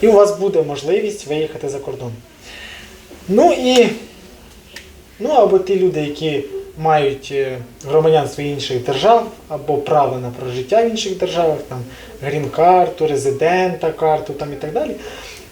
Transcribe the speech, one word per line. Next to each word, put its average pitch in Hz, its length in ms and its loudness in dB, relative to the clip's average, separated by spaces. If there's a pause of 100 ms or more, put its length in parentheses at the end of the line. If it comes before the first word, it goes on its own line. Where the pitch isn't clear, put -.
і 208 80 4
у 226 40 6
вас 202 260 6
буде 175 240 0
можливість 147 640 -4
виїхати 151 420 -6
за 139 100 -6
кордон. 123 340 -10 (1160)
Ну 277 240 6
і, 254 360 4 (1300)
ну, 226 80 -2
або 202 300 6
ті 190 180 0
люди, 170 240 0
які 147 440 -4 (340)
мають, 151 540 0
е, 131 260 -2 (300)
громадянство 151 560 2
інших 135 400 -4
держав, 202 480 2 (160)
або 147 280 -4
право 135 420 0
на 123 120 -8
прожиття 127 520 -2
в 233 80 0
інших 190 280 -6
державах, 165 400 0 (100)
там, 127 100 -10 (440)
грін-карту, 156 840 2
резидента 160 840 0
карту, 156 400 0
там, 147 200 -8
і 139 40 -10
так 151 160 -8
далі, 262 180 -2 (600)